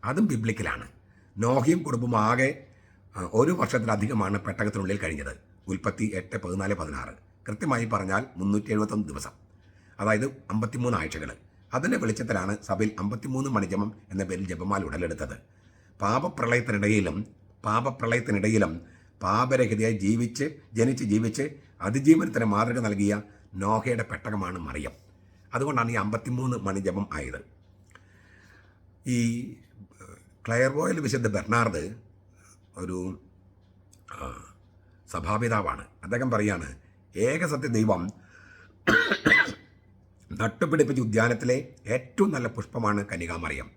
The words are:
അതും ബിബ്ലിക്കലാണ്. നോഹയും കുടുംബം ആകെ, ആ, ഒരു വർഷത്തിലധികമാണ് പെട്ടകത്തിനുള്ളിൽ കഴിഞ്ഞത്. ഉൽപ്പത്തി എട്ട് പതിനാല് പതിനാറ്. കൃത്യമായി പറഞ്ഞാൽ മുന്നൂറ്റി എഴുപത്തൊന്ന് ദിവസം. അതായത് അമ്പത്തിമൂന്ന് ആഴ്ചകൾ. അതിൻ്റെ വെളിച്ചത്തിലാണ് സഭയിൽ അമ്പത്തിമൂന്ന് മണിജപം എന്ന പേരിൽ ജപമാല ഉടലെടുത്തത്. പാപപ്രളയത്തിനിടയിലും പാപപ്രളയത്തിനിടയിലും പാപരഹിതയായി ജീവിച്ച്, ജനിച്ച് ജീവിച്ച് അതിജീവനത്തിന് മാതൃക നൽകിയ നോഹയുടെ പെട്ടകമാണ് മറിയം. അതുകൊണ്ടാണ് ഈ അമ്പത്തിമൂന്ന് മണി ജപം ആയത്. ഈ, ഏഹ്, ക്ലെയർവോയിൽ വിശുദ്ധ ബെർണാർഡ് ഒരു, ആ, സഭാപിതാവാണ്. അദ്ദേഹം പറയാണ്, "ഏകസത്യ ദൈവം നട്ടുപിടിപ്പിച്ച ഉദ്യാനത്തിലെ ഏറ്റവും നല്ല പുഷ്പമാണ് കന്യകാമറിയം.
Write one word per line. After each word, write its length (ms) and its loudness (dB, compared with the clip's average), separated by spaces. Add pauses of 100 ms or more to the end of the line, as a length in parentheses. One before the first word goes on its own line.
അതും 220 2
ബിബ്ലിക്കലാണ്. 600 -2 (500)
നോഹയും 480 4
കുടുംബം 340 -2
ആകെ, 320 4 (680)
ആ, 180 -6
ഒരു 180 6
വർഷത്തിലധികമാണ് 880 0
പെട്ടകത്തിനുള്ളിൽ 600 -2
കഴിഞ്ഞത്. 340 -6 (340)
ഉൽപ്പത്തി 480 -2
എട്ട് 220 -6
പതിനാല് 360 -2
പതിനാറ്. 400 -8 (340)
കൃത്യമായി 380 -2
പറഞ്ഞാൽ 380 -2 (140)
മുന്നൂറ്റി 340 -2
എഴുപത്തൊന്ന് 360 0
ദിവസം. 260 -10 (680)
അതായത് 260 2 (240)
അമ്പത്തിമൂന്ന് 480 0
ആഴ്ചകൾ. 320 -6 (440)
അതിൻ്റെ 240 0
വെളിച്ചത്തിലാണ് 640 -2
സഭയിൽ 360 0
അമ്പത്തിമൂന്ന് 500 -2
മണിജപം 400 0 (220)
എന്ന 120 -2
പേരിൽ 220 -4
ജപമാല 380 -2
ഉടലെടുത്തത്. 520 -6 (640)
പാപപ്രളയത്തിനിടയിലും 1160 2 (480)
പാപപ്രളയത്തിനിടയിലും 1080 2 (500)
പാപരഹിതയായി 840 2
ജീവിച്ച്, 400 2 (320)
ജനിച്ച് 340 2
ജീവിച്ച് 340 2 (360)
അതിജീവനത്തിന് 720 4
മാതൃക 260 2
നൽകിയ 340 2 (500)
നോഹയുടെ 480 0
പെട്ടകമാണ് 560 -6
മറിയം. 260 -8 (640)
അതുകൊണ്ടാണ് 360 0
ഈ 120 -2
അമ്പത്തിമൂന്ന് 540 -2 (100)
മണി 200 -2
ജപം 180 -2 (120)
ആയത്. 240 -8 (1700)
ഈ, 40 2 (800)
ഏഹ്, 160 -20 (280)
ക്ലെയർവോയിൽ 600 2
വിശുദ്ധ 300 0
ബെർണാർഡ് 480 2 (1000)
ഒരു, 180 -4 (1120)
ആ, 40 -14 (960)
സഭാപിതാവാണ്. 680 -2 (200)
അദ്ദേഹം 320 -2
പറയാണ്, 320 2 (480)
"ഏകസത്യ 640 0
ദൈവം 240 4 (2250)
നട്ടുപിടിപ്പിച്ച 680 2
ഉദ്യാനത്തിലെ 560 4 (380)
ഏറ്റവും 400 0
നല്ല 120 -2
പുഷ്പമാണ് 600 -2
കന്യകാമറിയം. 680 -6